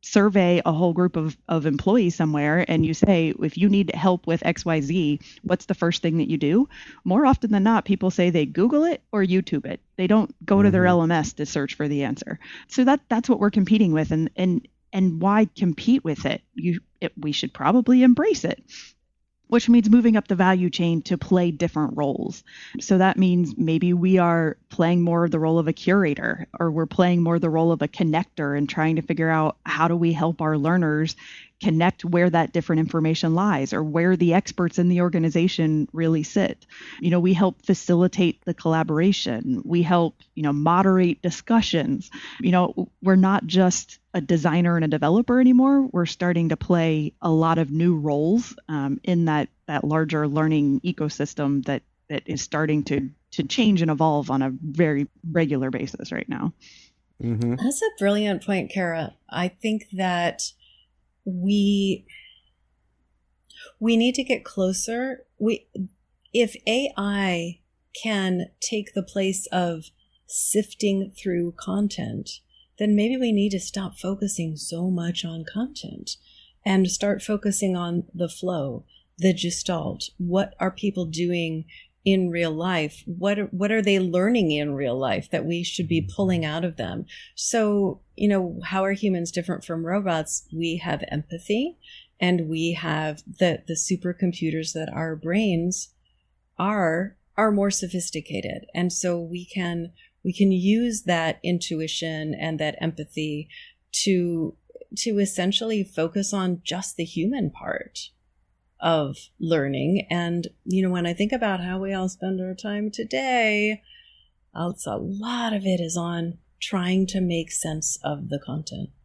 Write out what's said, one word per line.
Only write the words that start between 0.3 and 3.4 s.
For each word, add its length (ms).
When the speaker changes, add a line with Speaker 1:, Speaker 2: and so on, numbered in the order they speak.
Speaker 1:
a 60
whole 220
group 240
of, 200
of 160
employees 500
somewhere 540
and 160
you 80
say, 400